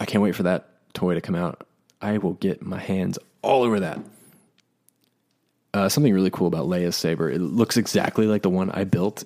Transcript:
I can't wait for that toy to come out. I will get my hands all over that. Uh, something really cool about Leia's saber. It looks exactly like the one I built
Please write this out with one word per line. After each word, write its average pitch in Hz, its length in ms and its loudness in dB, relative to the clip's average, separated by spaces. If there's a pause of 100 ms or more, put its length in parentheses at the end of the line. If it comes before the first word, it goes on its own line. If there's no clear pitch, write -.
I - 60 -6
can't 104 180 2
wait 90 100 2
for 101 100 -2
that 90 260 0 (240)
toy 90 180 0
to 85 80 0
come 92 140 -4
out. 85 320 -4 (320)
I 107 200 -2
will 92 160 -2
get 95 260 -2
my 95 180 -8
hands 95 400 -2 (220)
all 131 220 4
over 110 180 2
that. 82 180 -4 (1700)
Uh, 98 160 2
something 143 240 4
really 95 180 4
cool 90 160 0
about 80 200 0
Leia's 90 280 0
saber. 82 360 -2
It 76 100 -2
looks 95 380 0
exactly 107 480 0
like 107 160 2
the 95 80 2
one 92 200 0
I - 140 -4
built 95 420 -2